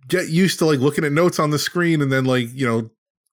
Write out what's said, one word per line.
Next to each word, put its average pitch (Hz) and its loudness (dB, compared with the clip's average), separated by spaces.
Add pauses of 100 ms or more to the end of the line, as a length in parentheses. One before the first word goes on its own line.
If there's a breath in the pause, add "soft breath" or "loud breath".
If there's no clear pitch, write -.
get 175 -2
used 175 2
to, 175 2
like, 151 2
looking 147 0
at 143 -2
notes 170 2
on 151 0
the 147 0
screen 170 0
and 139 0
then, 131 0
like, 127 0
you 135 -4
know, 113 -2 (440)